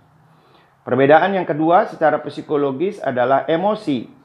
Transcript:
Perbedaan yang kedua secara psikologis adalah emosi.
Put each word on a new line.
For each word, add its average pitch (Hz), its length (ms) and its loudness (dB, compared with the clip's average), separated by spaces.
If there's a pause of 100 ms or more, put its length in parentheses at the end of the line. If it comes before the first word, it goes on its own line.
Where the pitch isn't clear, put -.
(840)
Perbedaan 151 560 4
yang 170 80 -4
kedua 165 400 2
secara 156 320 0
psikologis 143 800 -4
adalah 131 480 0
emosi. 165 800 -4